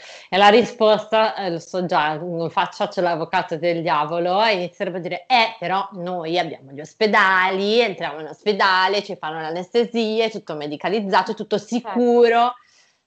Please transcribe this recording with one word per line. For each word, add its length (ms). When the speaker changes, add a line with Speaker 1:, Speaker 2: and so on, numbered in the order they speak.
Speaker 1:
e 80
la 100
risposta, 880
eh, 160
lo 80
so 260
già, 280
in 360
faccia 380
c'è 140
l'avvocato 560
del 240
diavolo 600
e 100
inizierebbe 460
a 20
dire: 260
"Eh, 320
però 340
noi 460
abbiamo 320
gli 80
ospedali, 1000
entriamo 400
in 60
ospedale, 760
ci 140
fanno 240
l'anestesia, 840
è 60
tutto 240
medicalizzato, 760
è 40
tutto 220
Speaker 2:
Certo. 100
Speaker 1:
sicuro." 840